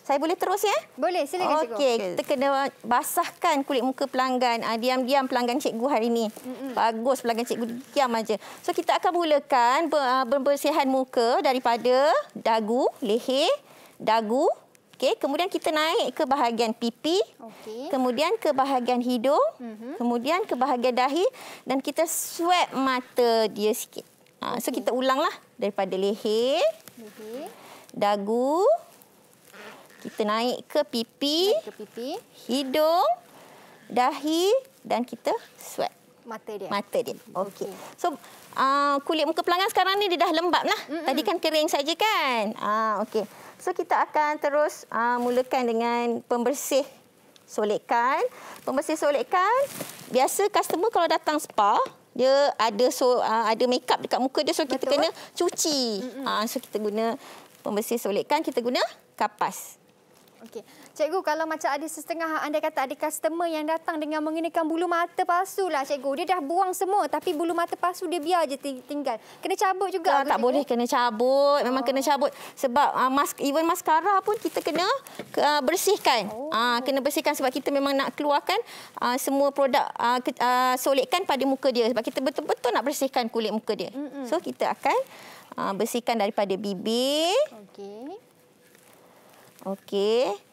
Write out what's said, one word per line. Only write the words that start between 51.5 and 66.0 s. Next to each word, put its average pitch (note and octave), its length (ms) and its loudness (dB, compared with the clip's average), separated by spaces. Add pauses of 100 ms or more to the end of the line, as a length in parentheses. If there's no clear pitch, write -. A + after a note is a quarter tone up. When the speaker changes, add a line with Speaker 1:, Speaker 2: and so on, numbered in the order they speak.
Speaker 1:
dia B3+ 160 2 (280)
ada A3+ 320 2
so-, B3 320 2
ah, A3+ 260 0
ada A3+ 180 2
makeup B3 340 0
dekat - 180 -4
muka C4 240 0
dia, D4+ 120 0
so E4 120 0
kita C4 180 -4
Speaker 2:
Betul. C#4+ 160 2
Speaker 1:
kena D#4 100 2 (260)
cuci. E4 460 0 (180)
Speaker 2:
Mm-mm. B3+ 260 -8
Speaker 1:
Ah, G3+ 200 -2
so, A#3 120 -4
kita - 220 -8
guna G#3+ 380 -2 (440)
pembersih G#3 360 -2
solekan, G#3 440 0
kita D4+ 200 -2
guna B3 200 -2 (340)
kapas. - 640 -6 (600)
Speaker 2:
Okey. A3+ 180 -16 (320)
Cikgu, D#4 320 0
kalau D#4 180 0
macam D#4+ 240 -4
ada C#4+ 160 -2
setengah, D#4+ 600 -4
andai D4+ 160 -2
kata D#4 240 -2
ada C4+ 100 -6
customer D#4+ 540 -2
yang D#4 160 -2
datang D#4+ 320 -4
dengan D4+ 240 -4
mengenakan D#4+ 420 -2
bulu E4 220 -2
mata F4 400 0
palsu F#4 420 0
lah, D4+ 160 -2
cikgu. C#4 380 -4